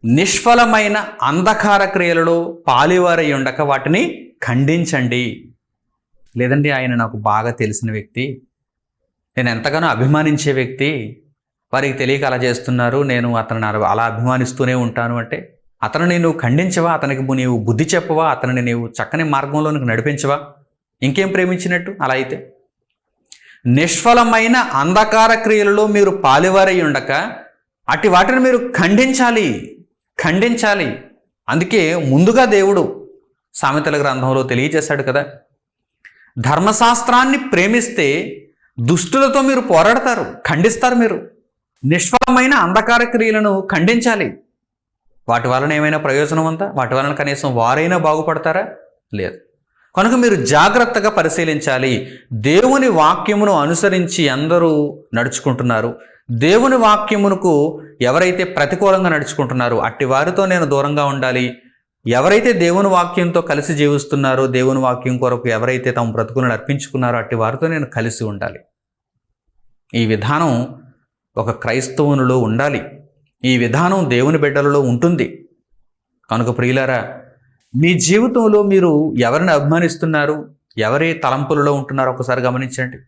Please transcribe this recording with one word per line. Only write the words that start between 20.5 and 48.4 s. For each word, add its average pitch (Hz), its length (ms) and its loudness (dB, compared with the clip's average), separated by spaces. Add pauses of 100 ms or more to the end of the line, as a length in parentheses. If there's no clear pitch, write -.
ఇంకేం 143 260 0
ప్రేమించినట్టు 180 720 -2
అలా 131 120 -2
అయితే? - 420 -8 (1080)
నిష్ఫలమైన 226 920 2
అంధకార 214 760 2
క్రియలలో 214 520 2
మీరు 208 240 4
పాలివారై 185 680 4
ఉండక 151 580 -2 (500)
అట్టి 151 200 0
వాటిని 190 320 4
మీరు 247 360 0
ఖండించాలి, 220 1000 0 (460)
ఖండించాలి. 196 800 0 (440)
అందుకే 170 480 0
ముందుగా 175 480 4
దేవుడు 196 640 2 (460)
సామెతల 147 460 -2
గ్రంథంలో 131 420 0
తెలియజేశాడు 139 600 -2
కదా, 135 240 -2 (1120)
ధర్మశాస్త్రాన్ని 233 1000 2
ప్రేమిస్తే 185 1000 -2 (420)
దుష్టులతో 262 600 2
మీరు 262 180 2
పోరాడతారు, 226 640 2 (240)
ఖండిస్తారు 220 480 2
మీరు. 226 360 0 (540)
నిష్ఫలమైన 247 720 4
అంధకార 233 500 2
క్రియలను 214 680 0
ఖండించాలి. 214 640 0 (880)
వాటి 117 200 0
వలన 135 240 0
ఏమైనా 151 260 0
ప్రయోజనం 151 480 0
ఉందా? 165 280 -4
వాటి 127 200 -2
వలన 139 200 -2
కనీసం 143 400 -4
వారైనా 139 420 0
బాగుపడతారా? 160 720 -2 (460)